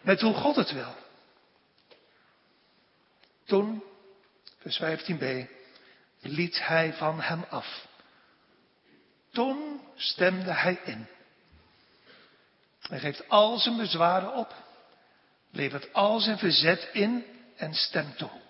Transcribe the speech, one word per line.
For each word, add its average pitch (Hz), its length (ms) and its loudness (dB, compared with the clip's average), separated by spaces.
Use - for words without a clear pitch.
Met 190 200 4
hoe 220 120 6
God - 220 2
het 233 160 2
wil. 131 240 -8
Toen, 214 380 2
vers - 180 -6
vijftien 160 400 -4
B, 131 340 -4
liet 165 480 -4
hij 160 260 2
van 160 280 -4
hem 165 280 -4
af. - 360 -10
Toen 277 500 -4
stemde 185 560 0
hij 175 320 0
in. 113 240 -12
Hij - 200 -10
geeft 143 300 -8
al 214 280 6
zijn 226 200 2
bezwaren 185 560 2
op, 240 200 -6
levert 139 420 -6
al 208 260 4
zijn 214 180 0
verzet 165 560 2
in 233 320 2
en 156 160 -8
stemt 147 440 -4
toe. - 320 -10